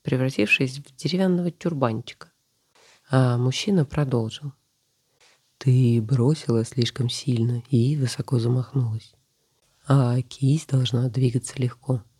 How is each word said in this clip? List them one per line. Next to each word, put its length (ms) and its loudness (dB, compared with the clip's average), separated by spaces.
превратившись 720 0
в 180 -20
деревянного 520 0
тюрбанчика. 800 -4
А 280 4
мужчина 480 0
продолжил. 640 -4
"Ты 420 4
бросила 640 0
слишком 440 -2
сильно 600 -2
и 260 2
высоко 420 -2
замахнулась. 760 -2
А 360 2
кисть 480 -2
должна 360 0
двигаться 500 -2
легко". 460 -4